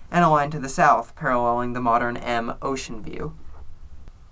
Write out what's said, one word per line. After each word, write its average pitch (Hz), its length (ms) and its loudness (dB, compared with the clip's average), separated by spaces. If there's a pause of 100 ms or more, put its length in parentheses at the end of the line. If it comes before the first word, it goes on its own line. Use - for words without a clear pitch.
and 175 160 4
a 160 40 6
line 147 220 4
to 151 80 -4
the 131 100 -6
south, 143 460 4
paralleling 120 580 0
the 123 80 -4
modern 120 360 2
M 120 440 -2
Ocean 131 420 -6
View. 156 300 -6 (1000)